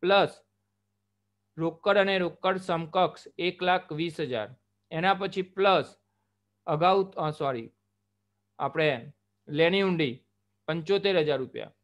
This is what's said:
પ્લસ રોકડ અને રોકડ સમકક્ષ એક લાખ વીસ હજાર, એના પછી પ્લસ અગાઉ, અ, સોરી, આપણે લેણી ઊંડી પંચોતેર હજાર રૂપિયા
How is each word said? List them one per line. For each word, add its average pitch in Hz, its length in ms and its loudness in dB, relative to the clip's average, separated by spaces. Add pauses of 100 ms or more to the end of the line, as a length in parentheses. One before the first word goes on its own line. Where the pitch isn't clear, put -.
પ્લસ 185 340 2 (1200)
રોકડ 165 400 0
અને 196 200 4
રોકડ 185 400 -2
સમકક્ષ 165 680 -2 (100)
એક 180 260 -4
લાખ 180 300 0
વીસ 160 260 -6
હજાર, 123 300 -4 (420)
એના 175 220 0
પછી 190 280 -6
પ્લસ 185 460 2 (800)
અગાઉ, 175 320 2 (120)
અ, 156 200 -4
સોરી, 135 380 -6 (920)
આપણે 151 300 0 (580)
લેણી 165 360 2
ઊંડી 165 320 0 (520)
પંચોતેર 190 500 0
હજાર 151 220 2
રૂપિયા 113 440 -10